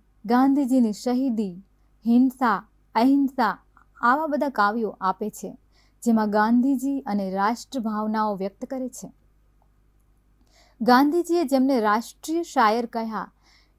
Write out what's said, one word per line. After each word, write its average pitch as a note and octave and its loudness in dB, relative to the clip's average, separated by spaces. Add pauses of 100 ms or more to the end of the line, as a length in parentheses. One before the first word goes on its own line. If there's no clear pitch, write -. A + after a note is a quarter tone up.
(260)
ગાંધીજીની B3+ 2
શહીદી, A3+ -4 (420)
હિંસા, A#3+ 2 (280)
અહિંસા B3+ 2 (380)
આવા C#4 0
બધા C#4+ -2
કાવ્યો G#3+ -2
આપે F#3+ -4
છે, - -14 (460)
જેમાં A3 2
ગાંધીજી B3 2
અને G3+ -4
રાષ્ટ્ર G#3+ -4
ભાવનાઓ G#3+ -4
વ્યક્ત G3 -8
કરે C4 -8
છે. - -16 (1700)
ગાંધીજીએ D4 2
જેમને C4 0
રાષ્ટ્રીય A3+ -2
શાયર A#3+ 0
કહ્યા A3 -8 (480)